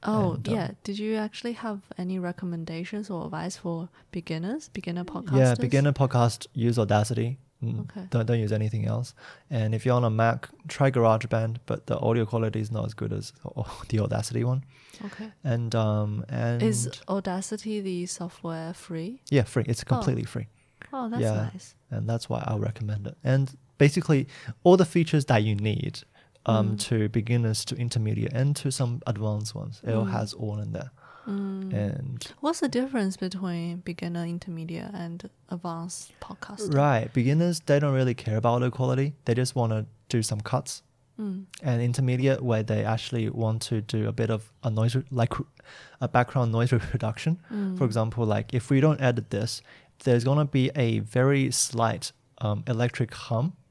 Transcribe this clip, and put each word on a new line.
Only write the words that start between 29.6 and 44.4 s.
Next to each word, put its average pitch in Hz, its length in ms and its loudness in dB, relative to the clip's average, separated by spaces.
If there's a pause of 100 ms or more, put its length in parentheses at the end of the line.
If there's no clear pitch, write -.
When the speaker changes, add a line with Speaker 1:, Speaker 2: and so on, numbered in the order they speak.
Speaker 2:
it 113 80 -2
all 110 120 2
Speaker 1:
Mm. 190 60 -2
Speaker 2:
has 107 220 -2
all 104 260 -6
in 104 120 -6
there. 127 200 -8 (360)
Speaker 1:
Mm. 196 460 -6
Speaker 2:
And 117 680 -4
Speaker 1:
What's 330 200 -2
the - 80 0
difference 240 500 -2
between 180 640 -6
beginner, 170 440 -6
intermediate, 170 680 -8
and 175 360 -10 (200)
advanced 170 600 -10 (100)
podcaster? 208 520 -8
Speaker 2:
Right. 135 400 4
Beginners, 160 480 4
they 143 180 4
don't 143 140 2
really 127 220 2
care 107 220 -2
about 120 240 2
the 123 100 2
quality. 131 420 0 (120)
They 117 100 2
just 127 200 0
wanna 110 300 0 (240)
do 117 140 2
some 107 180 -2
cuts. - 400 -4 (380)
Speaker 1:
Mm. 196 260 -6 (160)
Speaker 2:
And 120 200 0
intermediate, 127 600 2
where 113 220 2
they 107 220 0
actually 110 440 -2
want 113 340 -2
to 110 180 -2
do 110 260 -2
a 107 60 -2
bit 113 180 0
of 110 200 -4 (120)